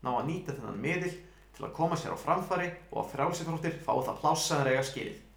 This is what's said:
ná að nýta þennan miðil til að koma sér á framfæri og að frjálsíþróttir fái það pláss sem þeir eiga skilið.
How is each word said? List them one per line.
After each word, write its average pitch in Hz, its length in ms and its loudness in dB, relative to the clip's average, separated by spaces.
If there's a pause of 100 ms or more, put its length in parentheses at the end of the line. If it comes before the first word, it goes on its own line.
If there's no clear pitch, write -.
ná 127 80 0
að 123 160 2
nýta 170 300 -4
þennan 104 260 -6
miðil 175 300 0 (420)
til - 80 -8
að - 140 -6
koma 170 220 2
sér - 160 -4
á - 40 -10
framfæri 175 480 2 (220)
og - 160 -4
að - 80 -10
frjálsíþróttir 165 720 0
fái - 100 4 (140)
það - 100 -4
pláss 156 300 4
sem 151 100 4
þeir 135 140 4
eiga 135 160 4
skilið. - 320 -6 (160)